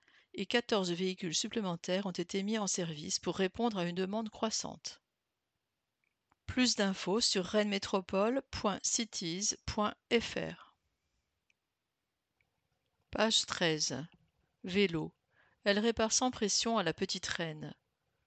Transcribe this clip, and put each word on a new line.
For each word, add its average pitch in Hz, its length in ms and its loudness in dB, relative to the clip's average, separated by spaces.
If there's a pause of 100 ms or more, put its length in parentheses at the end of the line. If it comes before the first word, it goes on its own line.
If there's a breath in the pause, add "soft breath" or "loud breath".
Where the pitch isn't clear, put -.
(340 soft breath)
et 196 120 -4
quatorze 208 460 2
véhicules 185 420 -2
supplémentaires 196 720 -2
ont 185 60 -2
été 190 320 -2
mis 214 140 0
en 202 100 -2
service 160 500 -4
pour - 180 -2
répondre 202 420 0
à 175 80 2
une 175 100 -2
demande 202 340 -2
croissante. - 680 -6 (1500)
Plus 247 300 4
d'infos 196 440 2
sur 190 240 2
rennesmétropole 208 1080 2
point 190 320 -2
cities 196 760 -2 (100)
point - 280 -2 (180)
F 233 240 2
R. - 380 -8 (2250)
Page - 360 2
treize. 156 580 0 (580)
Vélo. 175 500 2 (520 soft breath)
Elle 202 160 4
répare 226 320 2
sans 254 180 2
pression 226 480 2
à 190 60 2
la 160 100 0
petite - 320 -4
reine. 156 480 -4 (520)